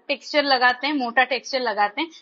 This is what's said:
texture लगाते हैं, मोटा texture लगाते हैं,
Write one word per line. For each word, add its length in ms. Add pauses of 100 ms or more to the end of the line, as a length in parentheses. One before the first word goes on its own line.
texture 360
लगाते 440
हैं, 60
मोटा 300
texture 360
लगाते 420
हैं, 80 (120)